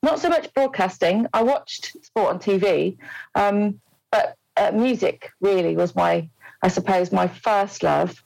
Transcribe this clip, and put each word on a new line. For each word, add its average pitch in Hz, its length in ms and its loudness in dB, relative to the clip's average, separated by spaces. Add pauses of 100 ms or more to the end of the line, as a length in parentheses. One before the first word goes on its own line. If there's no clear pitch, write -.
Not 311 160 2
so 359 100 0
much 320 240 0
broadcasting. 208 800 0
I 226 100 2
watched - 600 -4
sport - 300 -2
on 180 60 -6
T 196 180 0
V, 180 400 0 (380)
um, 202 440 0 (320)
but, - 240 0 (220)
uh, - 160 2
music 220 680 0
really 185 360 2
was 175 200 0
my, 170 320 0 (340)
I 180 60 2
suppose, 180 440 0
my 180 160 0
first 196 560 -2
love. 160 420 -2